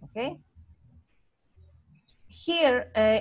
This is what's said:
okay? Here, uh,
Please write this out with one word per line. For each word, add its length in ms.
okay? 340
Here, 680
uh, 260